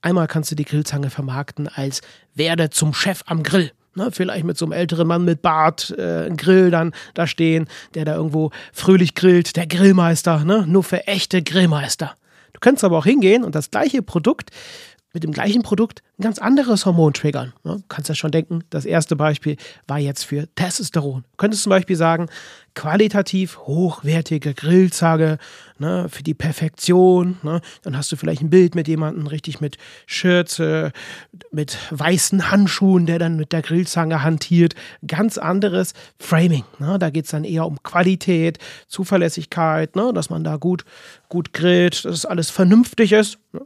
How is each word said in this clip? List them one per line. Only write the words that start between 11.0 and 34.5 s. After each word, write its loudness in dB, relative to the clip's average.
echte -2
Grillmeister. 0
Du -20
könntest 4
aber 2
auch -2
hingehen 4
und -6
das -4
gleiche 0
Produkt, -2
mit -8
dem -4
gleichen 0
Produkt -2
ein -6
ganz -4
anderes 2
Hormon 4
triggern. -4
Ne? -6
Du -14
kannst -10
ja -4
schon -4
denken, -2
das -6
erste 0
Beispiel -2
war -4
jetzt -6
für -6
Testosteron. -4
Du -20
könntest -2
zum -4
Beispiel 0
sagen, 0
qualitativ 0
hochwertige -2
Grillzange, 2
ne, -4
für -16
die -4
Perfektion. 2
Ne? -4
Dann -8
hast -6
du -4
vielleicht -4
ein -2
Bild 6
mit -4
jemandem, -4
richtig -10
mit -8
Schürze, 0
mit -8
weißen 0
Handschuhen, 4
der 0
dann -2
mit -6
der -2
Grillzange -2
hantiert. 2